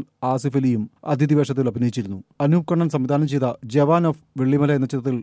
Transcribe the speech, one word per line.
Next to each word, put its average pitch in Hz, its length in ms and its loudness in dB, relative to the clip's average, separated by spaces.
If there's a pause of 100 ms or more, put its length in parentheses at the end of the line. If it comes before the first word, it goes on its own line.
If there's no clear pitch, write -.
(240)
ആസിഫ് 131 340 -2
അലിയും 127 240 2 (240)
അതിഥി 147 300 0
വേഷത്തിൽ 135 320 0
അഭിനയിച്ചിരുന്നു. 107 520 -4 (200)
അനൂപ് 160 280 2
കണ്ണൻ 170 220 0
സംവിധാനം 143 380 0
ചെയ്ത 143 140 -2 (260)
ജവാൻ 147 380 2
of 156 120 0 (200)
വെള്ളിമല 139 360 2
എന്ന 135 140 0
ചിത്രത്തിൽ 127 360 -4